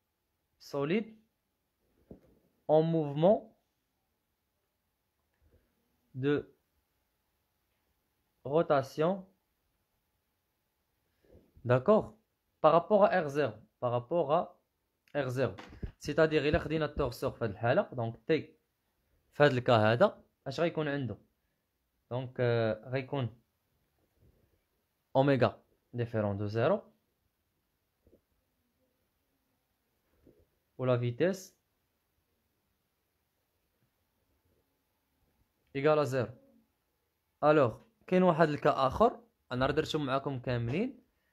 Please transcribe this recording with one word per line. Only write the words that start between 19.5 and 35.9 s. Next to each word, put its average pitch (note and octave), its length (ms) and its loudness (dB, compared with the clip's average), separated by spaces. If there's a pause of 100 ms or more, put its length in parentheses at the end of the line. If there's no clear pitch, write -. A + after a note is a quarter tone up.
الكا B2+ 220 2
هذا، A#2 500 4 (240)
اش C#3 120 -8
غيكون D#3+ 280 -2
عنده؟ C3+ 300 -6 (960)
دونك، B2+ 260 -10
آه، A#2 500 0
غيكون C3 520 -6 (1700)
اوميغا C3 480 2 (300)
ديفيرون A2 440 -4
دو G#2 100 -6
زيرو، B2+ 340 0 (4000)
و B2+ 80 -4
لا B2+ 120 2
فيتيس B2 600 -4 (4000)
ايكال D3+ 240 4